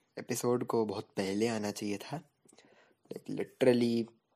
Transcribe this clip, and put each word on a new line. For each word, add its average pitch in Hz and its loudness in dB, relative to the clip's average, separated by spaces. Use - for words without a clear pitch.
एपिसोड 123 -2
को 113 0
बहुत 104 -6
पहले 101 0
आना 107 -2
चाहिए 101 -4
था। - -10
Like, - -12
literally 120 2